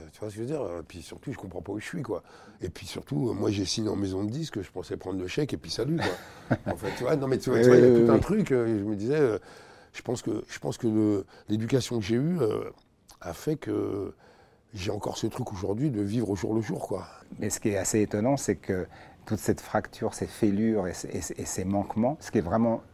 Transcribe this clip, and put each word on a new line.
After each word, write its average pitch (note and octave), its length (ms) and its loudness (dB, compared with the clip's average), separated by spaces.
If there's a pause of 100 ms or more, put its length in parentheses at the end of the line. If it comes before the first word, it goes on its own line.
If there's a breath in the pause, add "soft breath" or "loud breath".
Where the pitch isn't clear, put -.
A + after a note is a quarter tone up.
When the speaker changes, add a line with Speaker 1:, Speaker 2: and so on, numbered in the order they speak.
(120)
Speaker 1:
tu - 80 -20
vois G#2+ 80 -8
ce G2+ 60 -12
que A2 80 -8
je A#2+ 40 -6
veux C#3+ 60 -6
dire ? D3+ 80 -4 (180)
Et E2 40 -10
puis - 180 -16
surtout, - 320 -12
je A2 60 -10
comprends F2+ 240 -12
pas G2 100 -8
où G#2 80 -6
je - 60 -12
suis, F3 160 -8
quoi. G2 200 -6 (380 loud breath)
Et F#2 80 -6
puis - 180 -12
surtout, C#3 440 -4
euh, - 20 -2
moi, G#2 180 0
j'ai G2+ 140 0
signé G#2+ 240 -2
en F#2+ 80 -2
maison F#2+ 260 -2
de G#2 60 -2
disque, C3+ 320 -6
je F2+ 100 -8
pensais F#2 280 -8
prendre F#2 200 -6
le F2+ 100 -4
chèque - 260 -2
et - 20 -2
puis E2 140 -14
salut, C#3 260 -2
quoi. - 600 -4 (100)
Speaker 2:
<laughs> G2 60 -4
Speaker 1:
En F2+ 40 -4
fait, G2 220 -6
tu A#2+ 60 -4
vois, D3 120 2
non, C3+ 100 -2
mais C3 120 0
tu - 100 -4
vois, A#2 120 4
Speaker 2:
Oui, A#2+ 40 8
Speaker 1:
tu B2 60 10
vois, B2 80 12
il B2 60 12
y - 20 12
a B2+ 40 10
Speaker 2:
oui, A#2 100 8
Speaker 1:
tout A#2 40 8
Speaker 2:
oui, A#2 60 8
Speaker 1:
un - 60 8
Speaker 2:
oui. - 40 6
Speaker 1:
truc, F#3+ 320 2
euh, A2+ 260 2
je G2 60 -2
me G#2+ 120 -2
disais, A#2+ 220 0
euh, A#2 200 4 (560 loud breath)
je - 80 -12
pense A#2+ 180 -4
que, G#2+ 260 -4
je - 120 -14
pense C#3+ 180 -4
que B2 100 -4
le, G#2+ 380 4 (240 loud breath)
l'éducation A#2 500 0
que G#2 60 -2
j'ai A2+ 120 2
eue, E3 260 0
euh, G#2+ 260 0 (540)
a E2+ 100 -8
fait D3+ 240 -4
que G2+ 560 -4 (640 soft breath)
j'ai G2 160 -4
encore G#2 260 -6
ce A#2 100 -2
truc A2+ 280 -6
aujourd'hui G#2 360 0
de G#2 120 0
vivre G#2 260 0
au G2+ 80 0
jour G#2+ 160 -2
le A2 80 2
jour, - 260 -4
quoi. F#2 200 -6 (320)
Speaker 2:
Mais G#2+ 100 -4
ce - 120 -4
qui A2+ 100 2
est G2 80 0
assez G#2+ 240 2
étonnant, G#2+ 340 2
c'est G#2 200 0
que F#2 300 -2 (380 loud breath)
toute G#2+ 140 -2
cette - 240 0
fracture, - 500 -2
ces - 140 -6
fêlures G#2 600 2
et E2+ 60 -4
ces, - 160 -10
et F2+ 140 -6
ces, - 160 -8
et - 80 -8
ces - 180 -4
manquements, G#2 560 0
ce - 100 -16
qui - 60 -2
est G2+ 60 6
vraiment A2+ 400 2 (100)